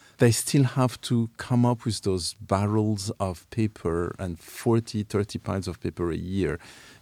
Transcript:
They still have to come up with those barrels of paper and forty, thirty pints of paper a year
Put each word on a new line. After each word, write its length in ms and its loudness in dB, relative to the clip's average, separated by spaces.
They 140 6
still 340 2
have 380 0
to 340 0
come 300 2
up 180 0
with 180 -4
those 380 -2
barrels 720 0
of 300 -6
paper 680 -2
and 200 -6
forty, 640 -2
thirty 360 -2
pints 280 -4
of 120 -8
paper 320 -4
a 60 -2
year 420 -2